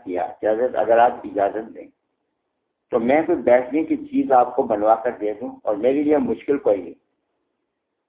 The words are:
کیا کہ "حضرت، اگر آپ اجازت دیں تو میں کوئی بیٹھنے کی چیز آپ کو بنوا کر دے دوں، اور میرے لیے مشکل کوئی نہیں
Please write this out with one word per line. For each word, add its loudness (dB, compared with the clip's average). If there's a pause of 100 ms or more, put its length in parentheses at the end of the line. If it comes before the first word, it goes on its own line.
کیا -6 (140)
کہ -2
"حضرت، -2
اگر 2
آپ 4 (100)
اجازت -4
دیں -20 (1080)
تو 2
میں 2
کوئی 0
بیٹھنے 2
کی -2 (100)
چیز 0
آپ 4
کو 0
بنوا 2
کر -2
دے -4
دوں، -10 (120)
اور -2
میرے 0
لیے 2
مشکل -2
کوئی 0
نہیں -16 (1080)